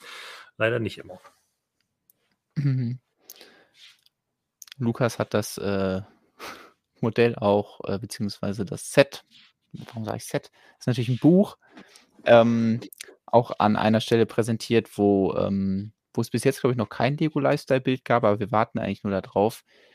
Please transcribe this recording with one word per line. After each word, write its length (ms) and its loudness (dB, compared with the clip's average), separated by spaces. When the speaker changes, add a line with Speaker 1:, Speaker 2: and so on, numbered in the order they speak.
Speaker 1:
Leider 220 0
nicht 180 -6
immer. 220 -18
Speaker 2:
Mhm. 400 -2
Lukas 420 -2
hat 140 -4
das, 240 -2
äh, 440 -2
Modell 340 2
auch, 520 0
äh, 120 -4
beziehungsweise 680 -6
das 260 -10
Set, 340 2
warum 320 -14
sag 120 -6
ich 80 -14
Set? 260 -6
Das 80 -20
ist 60 -8
natürlich 220 -2
ein 100 -2
Buch, 380 4
ähm, 560 4
auch 320 2
an 180 4
einer 240 2
Stelle 240 2
präsentiert, 720 -2
wo, 380 2
ähm, 580 -2
wo 80 -2
es 100 -6
bis 140 -2
jetzt, 160 0
glaub 100 2
ich, 60 -4
noch 120 -2
kein 280 -2
Lego-Lifestyle-Bild 880 -2
gab, 200 2
aber 140 2
wir 120 -6
warten 280 0
eigentlich 240 -6
nur 80 -4
da 100 -2
drauf, 420 -2